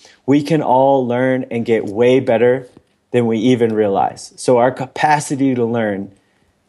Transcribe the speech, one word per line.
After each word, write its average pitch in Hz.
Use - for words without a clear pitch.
we 143
can 151
all 135
learn 127
and 117
get 113
way 120
better 123
than 120
we 113
even 117
realize. 101
So 127
our 123
capacity 139
to 120
learn 107